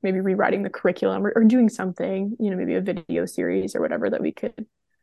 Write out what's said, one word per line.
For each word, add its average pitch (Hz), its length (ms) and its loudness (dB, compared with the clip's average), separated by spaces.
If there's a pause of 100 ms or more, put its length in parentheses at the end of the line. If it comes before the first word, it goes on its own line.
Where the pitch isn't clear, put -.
maybe 190 200 0
rewriting 196 420 2
the - 60 -4
curriculum 190 580 0
or, - 80 -2
or 233 80 6
doing 226 240 8
something, 190 720 -4
you 214 100 0
know, 185 60 -2
maybe 180 200 -2
a 185 60 0
video 175 440 -4
series 185 500 -2
or - 60 -2
whatever - 280 -2
that - 120 -2
we - 100 -2
could 214 340 -8 (380)